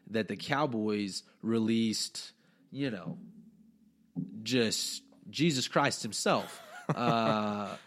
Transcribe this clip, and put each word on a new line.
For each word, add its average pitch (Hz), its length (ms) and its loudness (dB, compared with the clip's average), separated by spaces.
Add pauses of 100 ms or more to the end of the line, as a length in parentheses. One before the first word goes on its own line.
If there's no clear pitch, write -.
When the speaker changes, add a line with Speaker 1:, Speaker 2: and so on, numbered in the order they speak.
(120)
Speaker 1:
that 107 160 0
the 101 80 -6
Cowboys 107 880 0 (180)
released, 113 920 0 (380)
you 135 200 -4
know, 87 260 -8 (1300)
just 113 600 2 (260)
Jesus 135 380 2
Christ 143 360 2
himself. 113 640 -2
Speaker 2:
<laughs> - 60 -18 (220)
Speaker 1:
Uh, 107 760 2 (180)